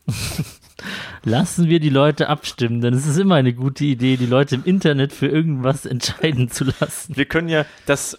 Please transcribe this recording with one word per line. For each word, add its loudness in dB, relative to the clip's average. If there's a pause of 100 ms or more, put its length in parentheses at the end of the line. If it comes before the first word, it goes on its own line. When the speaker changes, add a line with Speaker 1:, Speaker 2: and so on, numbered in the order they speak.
Speaker 1:
<laughs> -10
Speaker 2:
Lassen 0
wir 4
die 4
Leute 2
abstimmen, -2
denn 2
es 0
ist 0
immer 4
eine 4
gute -4
Idee, 2
die 0
Leute 2
im -2
Internet 2
für -2
irgendwas 0
entscheiden -4
zu -4 (160)
lassen. -6
Speaker 1:
Wir 2
können -2
ja 0 (200)
das -2